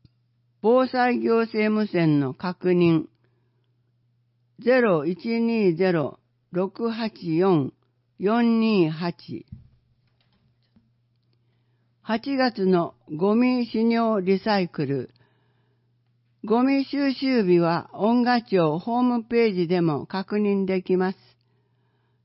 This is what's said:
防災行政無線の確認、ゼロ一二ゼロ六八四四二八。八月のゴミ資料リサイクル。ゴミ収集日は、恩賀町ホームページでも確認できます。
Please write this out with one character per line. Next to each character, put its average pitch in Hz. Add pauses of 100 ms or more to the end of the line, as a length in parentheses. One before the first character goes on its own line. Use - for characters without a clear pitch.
(640)
防 247
災 247
行 226
政 214
無 214
線 165
の 135
確 180
認、 175 (1600)
ゼ 254
ロ 180
一 226
二 226
ゼ 185
ロ 160 (320)
六 190
八 226 (260)
四 165 (460)
四 226
二 214
八。 160 (2500)
八 233
月 247
の 180 (160)
ゴ 180
ミ 247
資 220
料 226
リ 190
サ 202
イ 175
ク 156
ル。 131 (1300)
ゴ 233
ミ 269
収 277
集 254
日 180
は、 170
恩 233
賀 240
町 170
ホ 233
ー -
ム 240
ペ 233
ー 202
ジ 180
で 175
も 160
確 196
認 202
で 190
き 185
ま 185
す。 - (1080)